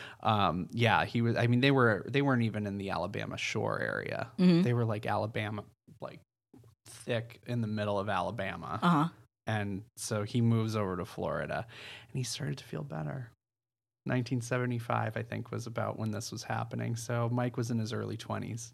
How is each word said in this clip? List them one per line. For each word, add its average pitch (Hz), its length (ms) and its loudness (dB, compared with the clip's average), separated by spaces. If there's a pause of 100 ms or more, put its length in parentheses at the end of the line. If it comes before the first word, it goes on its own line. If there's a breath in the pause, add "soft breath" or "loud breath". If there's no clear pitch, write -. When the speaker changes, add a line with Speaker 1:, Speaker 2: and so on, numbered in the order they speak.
(220 loud breath)
Speaker 1:
um, 95 500 2
yeah, 101 340 4
he 117 160 0
was, 113 160 2
I 117 100 4
mean, 120 140 4
they 139 100 6
were, 117 380 4
they 139 120 2
weren't 127 220 4
even 104 240 -2
in 98 100 -4
the 98 120 -4
Alabama 101 480 -4
shore 78 420 -2
area. - 480 -4 (100)
Speaker 2:
Mm-hmm. 180 260 8
Speaker 1:
They 120 100 4
were, 120 120 4
like, 110 200 -2
Alabama, 104 580 -2 (380)
like, - 180 -10 (680)
thick - 600 -4
in 120 140 0
the 107 60 0
middle 104 300 0
of 98 120 0
Alabama. 92 720 -2
Speaker 2:
Uh-huh. 170 260 4 (400)
Speaker 1:
And 104 360 -2 (120)
so 107 280 -2
he 120 180 0
moves 113 340 4
over 95 220 0
to 87 80 -2
Florida, 76 600 -4 (460 loud breath)
and 143 60 -8
he 127 60 -2
started 139 340 -4
to - 80 -14
feel 156 180 -6
better. 143 480 -6 (720)
Nineteen 127 360 0
seventy-five, 120 760 0
I 117 60 -2
think, 113 280 -8
was 117 160 -4
about 110 320 -4
when 110 120 -2
this 107 200 -6
was 117 120 -8
happening. 117 520 -4
So 120 360 -2
Mike 123 260 0
was 120 140 -2
in 117 80 0
his 110 140 -2
early 107 240 -4
twenties. 110 560 -8